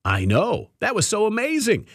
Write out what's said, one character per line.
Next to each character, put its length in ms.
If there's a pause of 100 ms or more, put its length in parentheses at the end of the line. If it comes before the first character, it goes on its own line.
I 240
know. 420 (120)
That 140
was 120
so 220
amazing. 560 (100)